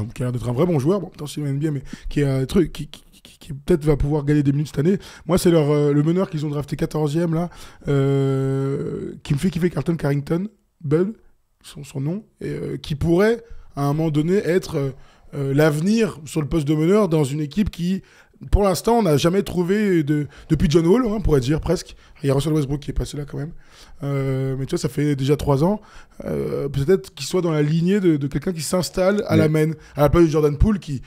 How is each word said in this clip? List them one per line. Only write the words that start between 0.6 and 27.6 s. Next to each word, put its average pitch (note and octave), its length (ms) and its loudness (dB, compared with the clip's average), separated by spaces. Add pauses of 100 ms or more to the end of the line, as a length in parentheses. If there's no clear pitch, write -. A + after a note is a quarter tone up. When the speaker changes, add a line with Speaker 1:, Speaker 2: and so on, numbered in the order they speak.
Speaker 1:
bon F3 140 2
joueur, E3+ 200 2
bon, E3 100 -10
potentiellement D3 420 -8
N C#3 80 -2
B D3+ 60 -2
A, D#3 60 -2
mais C3+ 120 -6 (260)
qui C#3+ 140 0
a C3+ 140 0
un C3 100 0
truc, D#3+ 260 0
qui, - 140 -12
qui, - 160 -20 (180)
qui, - 160 -20
qui - 160 -14
peut-être D3 320 -2
va D3 120 4
pouvoir C#3+ 280 0
gagner D3+ 160 4
des C#3 100 2
minutes C#3+ 160 0
cette - 120 -8
année. F3+ 180 2 (300)
Moi, F3 100 2
c'est F3 140 4
leur, D3+ 180 4
euh, D3 240 2
le D3 80 4
meneur F3+ 300 0
qu'ils D3+ 120 -4
ont D#3 60 -4
drafté D3 260 -6
quatorzième, D#3 600 -2
là, E3+ 160 -4 (360)
euh, C3+ 1300 0
qui - 140 -2
me - 20 -2
fait F3 140 -2
kiffer, E3+ 180 0
Carlton E3 260 -4
Carrington, D3 520 -2 (340)
Bud, E3+ 320 0 (500)
son, D3+ 200 -18
son - 160 -12
nom, E3+ 240 -6 (160)
et, C#3+ 100 -8
euh, C#3+ 280 -8
qui C#3+ 180 -8
pourrait, F3+ 480 0 (320)
à C#3+ 80 -4
un C#3+ 100 0
moment D#3+ 160 0
donné, D#3 280 0
être, F3 400 -2
euh, C3+ 140 -4 (420)
euh, C#3 200 -4
l'avenir D#3+ 720 2
sur D#3 160 -4
le C#3+ 60 -4
poste D#3 200 -2
de D#3 80 2
meneur F#3 340 2
dans D#3 140 2
une D3 180 -4
équipe D3+ 300 -2
qui, F3+ 320 -4 (480)
pour G3 100 4
l'instant, G#3 380 2
on - 20 2
n'a D#3 160 4
jamais E3+ 240 2
trouvé F3+ 600 2
de, D3 240 -2 (200)
depuis D#3 220 2
John E3 160 4
Wall, G#3+ 160 6
hein, G#3+ 120 0
on G#3+ 80 -4
pourrait D3+ 180 4
dire C#3 200 0
presque. - 360 -4 (260)
Il C#3 60 -2
y - 20 0
a C3 60 2
Russell D3+ 180 -2
Westbrook C#3+ 260 -2
qui - 120 -12
est - 20 -6
passé B2+ 240 -6
là C#3+ 80 -8
quand C3+ 140 -12
même. D3+ 120 -10 (520)
Euh, C3+ 560 -2
mais C3 80 -6
tu - 40 -6
vois, F3 80 -2
ça D#3 100 -4
fait D3 260 0
déjà C3+ 200 2
trois C#3+ 280 0
ans. G#3 180 2 (420)
Euh, C#3+ 460 -4
peut-être D#3+ 460 0
qu'il - 100 -10
soit F#3 160 -2
dans E3+ 100 0
la D3+ 120 2